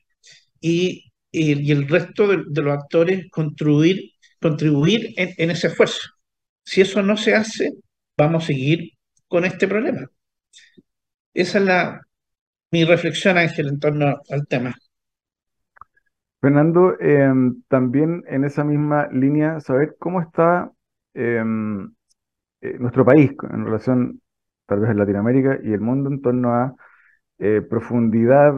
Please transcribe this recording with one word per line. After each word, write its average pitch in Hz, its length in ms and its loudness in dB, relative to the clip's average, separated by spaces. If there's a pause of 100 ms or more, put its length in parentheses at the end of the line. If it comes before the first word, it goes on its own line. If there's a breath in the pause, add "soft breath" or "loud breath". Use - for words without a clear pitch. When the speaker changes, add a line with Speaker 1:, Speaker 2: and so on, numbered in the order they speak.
(600 soft breath)
Speaker 1:
y, 170 520 -4 (180)
y, 151 300 0
y 147 120 0
el 139 160 0
resto 175 380 0
de, 180 220 0
de 151 140 -4
los 143 120 0
actores 170 560 0
contribuir, 156 800 0 (280 soft breath)
contribuir 156 760 0
en, 185 200 -4
en 165 140 -2
ese - 180 -2
esfuerzo. - 320 0 (640)
Si - 160 2
eso 196 220 2
no 202 140 0
se 208 180 0
hace, 220 380 -2 (440)
vamos 160 280 2
a - 40 -10
seguir 151 440 -2 (360)
con 175 160 0
este 190 240 -2
problema. 208 380 -4 (1300 soft breath)
Esa 180 240 -2
es 196 60 2
la, 180 360 0 (720)
mi 165 120 2
reflexión, 170 540 2
Ángel, 165 300 0
en 139 100 -4
torno 147 420 -2 (100)
al 147 180 -4
tema. 123 260 -4 (1700)
Speaker 2:
Fernando, 160 600 2
em, 135 680 2
también 135 600 0
en 139 160 -2
esa 147 200 -4
misma 147 480 0
línea, 151 480 0
saber 143 380 -2
cómo 180 220 -6
está, 170 500 0 (440)
em, 110 800 -4 (680)
eh, - 180 -10
nuestro 120 260 0
país 139 280 6 (200)
en 110 120 -6
relación, 123 580 -2 (440)
tal 101 140 -2
vez, 113 100 0
en 104 80 0
Latinoamérica 117 640 2
y 107 100 -4
el 101 80 -2
mundo 135 300 -2
en 139 120 -6
torno 123 320 0
a, 131 200 -2 (640 soft breath)
eh, 104 220 0
profundidad 117 960 2